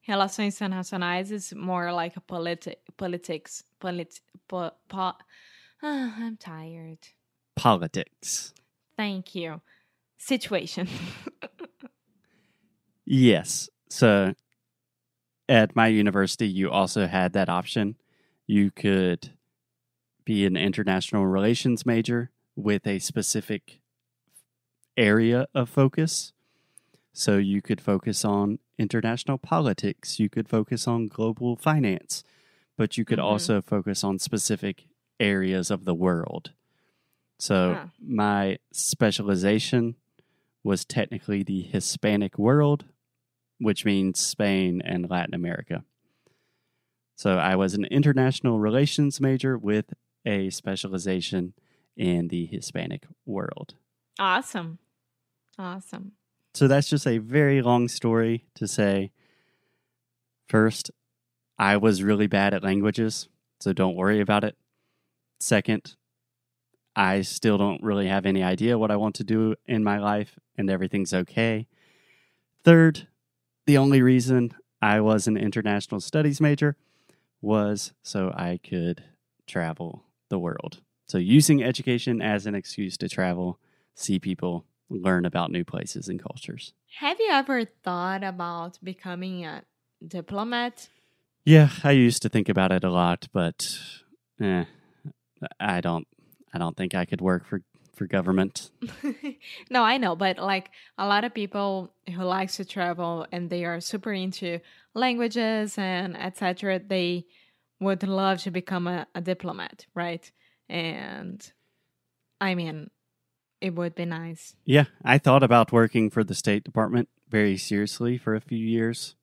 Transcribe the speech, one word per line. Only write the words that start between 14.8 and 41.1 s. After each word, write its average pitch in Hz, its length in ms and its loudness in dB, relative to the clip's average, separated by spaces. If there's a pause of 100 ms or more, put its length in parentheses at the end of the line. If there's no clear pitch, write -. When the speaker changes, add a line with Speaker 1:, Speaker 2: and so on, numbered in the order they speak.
Speaker 2:
at 113 260 6
my 113 140 6
university, 104 600 2
you 95 220 -2
also 95 360 0
had 90 260 0
that 95 160 0
option. 101 480 -2 (500)
You 101 240 2
could 92 640 0 (920)
be 101 220 2
an 92 100 2
international 95 720 0
relations 110 580 0
major 120 460 -2 (260)
with 104 300 -2
a 98 120 -2
specific - 840 -6 (1160)
area 113 580 4
of 123 140 0
focus. 143 640 0 (800)
So - 260 0
you 98 240 0
could 101 180 -4
focus 101 440 -2
on 101 340 0 (200)
international 117 600 -2
politics, - 840 -2
you 107 80 2
could 110 200 -4
focus 113 380 -2
on 117 220 0
global 113 480 -4
finance, 123 680 0 (540)
but 107 200 -2
you 117 80 -2
could 107 140 -2
Speaker 1:
Mm-hmm. 69 80 -2
Speaker 2:
also 104 340 2
focus 101 440 -4
on 95 140 -2
specific - 680 -4 (320)
areas 95 520 0
of 95 140 -4
the 90 100 0
world. 82 580 -2 (840)
So 90 360 2
Speaker 1:
Huh. - 120 -8 (140)
Speaker 2:
my 104 580 0 (140)
specialization 107 1200 0 (640)
was 95 220 0
technically 101 580 -4